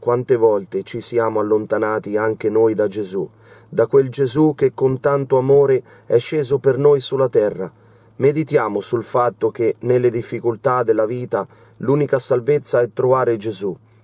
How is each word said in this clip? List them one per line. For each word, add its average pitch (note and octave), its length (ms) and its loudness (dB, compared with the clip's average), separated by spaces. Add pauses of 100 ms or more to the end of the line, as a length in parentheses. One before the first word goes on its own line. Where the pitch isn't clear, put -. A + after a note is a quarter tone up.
quante B2 340 0
volte G#2 480 0
ci A#2 180 -10
siamo A2+ 380 -2
allontanati G#2+ 760 -2
anche A2 340 -2
noi A2+ 240 2
da G#2 140 0
Gesù, F#2+ 400 -6 (400)
da A2+ 180 0
quel C3+ 220 2
Gesù C#3 480 0
che C3 180 0
con C3 240 0
tanto C#3 400 0
amore C3+ 440 4 (240)
è A2+ 120 2
sceso C3+ 400 -2
per B2 200 2
noi C#3+ 200 4
sulla C3 300 -2
terra. F#2+ 420 0 (460)
Meditiamo C#3 640 0
sul A2+ 240 -4
fatto A#2 460 -2
che A2+ 300 -2
nelle B2 300 2
difficoltà A#2+ 720 -2
della A2 240 0
vita A#2 400 -6 (320)
l'unica C#3 420 0
salvezza B2+ 600 0
è A#2+ 120 -2
trovare B2+ 440 0
Gesù, G2 400 -8 (280)